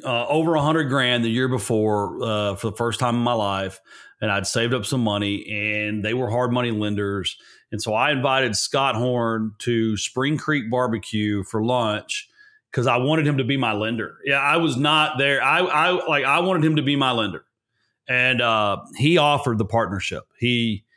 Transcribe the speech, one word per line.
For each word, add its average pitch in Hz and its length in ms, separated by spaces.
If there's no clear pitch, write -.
uh, 120 240
over 160 280
a 147 60
hundred 156 240
grand 123 380
the 113 60
year 123 180
before, 107 760
uh, 104 320
for 110 160
the - 60
first 117 220
time 120 160
in 120 60
my 120 120
life. 98 460
And 107 100
I'd 98 160
saved 117 260
up 113 120
some 131 180
money, 101 460
and 107 540
they 110 100
were 123 160
hard 120 220
money 123 200
lenders. 101 680
And 101 100
so 110 120
I 131 180
invited 131 440
Scott 135 400
Horn 113 640
to 113 380
Spring 139 400
Creek 135 340
Barbecue 107 720
for 110 200
lunch 113 640
'cause 120 140
I 123 120
wanted 147 280
him 143 120
to 131 60
be 135 140
my 117 160
lender. 107 520
Yeah, 139 140
I 143 180
was 156 200
not 151 400
there. 139 260
I, 151 180
I, 165 280
like, 143 180
I 143 160
wanted 180 220
him 160 120
to 147 80
be 143 120
my 131 160
lender. 104 320
And, 127 340
uh, 107 360
he 160 200
offered 143 400
the 107 80
partnership. 98 580
He 117 480